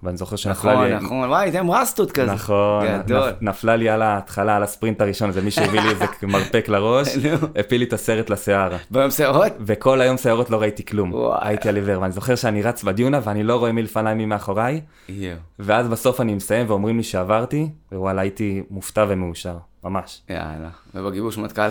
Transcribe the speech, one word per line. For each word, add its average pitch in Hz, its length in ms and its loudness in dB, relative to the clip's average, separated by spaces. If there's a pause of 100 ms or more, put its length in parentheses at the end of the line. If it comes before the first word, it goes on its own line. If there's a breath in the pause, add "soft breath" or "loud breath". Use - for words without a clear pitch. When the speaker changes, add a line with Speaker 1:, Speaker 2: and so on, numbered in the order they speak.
Speaker 1:
ואני 90 140 -6
זוכר 92 200 -8
שנפלה 101 360 0
Speaker 2:
נכון, 127 140 4
Speaker 1:
לי 120 80 0
Speaker 2:
נכון, 123 340 -4
וואי, 170 160 2
הייתם 175 260 0
רסטות 220 420 0
כזה. 123 200 2
Speaker 1:
נכון, 104 540 2
Speaker 2:
גדול. 110 440 0
Speaker 1:
נפ-, 92 100 -6
נפלה 110 360 0
לי 113 120 2
על 110 140 2
ההתחלה, 104 540 0
על 101 60 2
הספרינט 107 380 -2
הראשון, 101 280 0
איזה 92 140 -2
מישהו 104 220 0
הביא 104 160 2
לי 107 80 2
איזה 104 160 0 (180)
Speaker 2:
<laughs> 98 100 -2
Speaker 1:
מרפק 98 360 2
לראש, 123 480 2
Speaker 2:
<laughs> 127 80 0
נו. 151 220 0 (100)
Speaker 1:
הפיל 113 240 2
לי 123 40 2
את 120 80 -2
הסרט 110 380 0
לשיער. 98 420 2 (180)
Speaker 2:
ביום 135 200 2
סיירות? 147 500 4
Speaker 1:
וכל 113 400 2
היום 127 160 4
סיירות 120 340 2
לא 110 100 2
ראיתי 104 240 0
כלום. 98 300 -2
Speaker 2:
וואי. - 340 0
Speaker 1:
הייתי 107 200 -2
על 101 80 2
עיוור, 98 240 0
ואני 95 120 0
זוכר 101 220 -2
שאני 107 280 0
רץ 117 220 -2
בדיונה, 120 400 2
ואני 104 180 -2
לא 117 140 2
רואה 117 160 2
מי 113 100 0
לפניי, 110 320 -2
מי 110 120 -2
מאחוריי, 107 540 -2 (280 soft breath)
Speaker 2:
יואו. 95 280 -8 (220)
Speaker 1:
ואז 107 300 2
בסוף 120 320 0
אני 113 140 0
מסיים, 107 360 0
ואומרים 107 260 0
לי 117 60 0
שעברתי, 113 640 -2 (240)
ווואלה, 95 300 -2
הייתי 98 480 -2
מופתע 98 380 -2
ומאושר, 90 480 -4 (280)
ממש. 92 460 -8
Speaker 2:
יאללה, 80 380 -8 (260)
ובגיבוש 101 440 -6
מטכ"ל? 107 320 -2